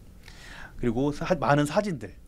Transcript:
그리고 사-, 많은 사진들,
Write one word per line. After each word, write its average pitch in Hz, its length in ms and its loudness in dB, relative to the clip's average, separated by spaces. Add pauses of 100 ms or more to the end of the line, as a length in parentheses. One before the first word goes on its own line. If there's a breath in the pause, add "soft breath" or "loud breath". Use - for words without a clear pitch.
(760 loud breath)
그리고 123 340 0
사-, 160 240 0
많은 143 320 4
사진들, 175 480 -2 (140)